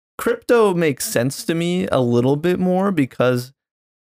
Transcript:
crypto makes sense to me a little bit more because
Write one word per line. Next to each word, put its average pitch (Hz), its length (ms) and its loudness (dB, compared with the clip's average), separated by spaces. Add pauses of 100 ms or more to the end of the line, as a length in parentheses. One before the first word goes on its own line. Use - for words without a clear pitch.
(180)
crypto 233 560 2
makes 165 320 0
sense 123 380 -4
to 165 100 -2
me 175 380 -2
a - 80 2
little 120 360 2
bit 175 220 -2
more 185 320 0
because 127 640 -2 (580)